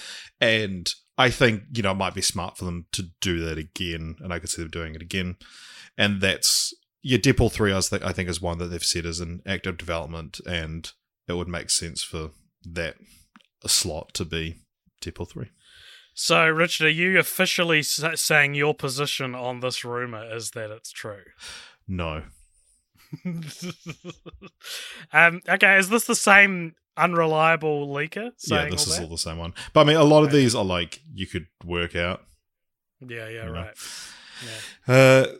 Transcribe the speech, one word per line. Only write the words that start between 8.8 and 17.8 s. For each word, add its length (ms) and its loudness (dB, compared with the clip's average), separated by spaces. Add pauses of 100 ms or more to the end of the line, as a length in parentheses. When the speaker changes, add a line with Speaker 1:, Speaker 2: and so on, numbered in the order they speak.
Speaker 1:
said 220 -2
is 140 -6
in 260 -8
active 320 -6
development, 720 -8
and 440 -6 (360)
it 60 -4
would 140 -4
make 220 -8
sense 340 -4
for 280 -10 (320)
that 320 -8 (720)
slot 500 -4
to 100 -6
be 320 -6 (440)
Deadpool 280 -12
three. 200 -14 (640)
Speaker 2:
So, 340 2
Richard, 400 2
are 20 6
you 300 2
officially 600 2
s-, 240 -4 (180)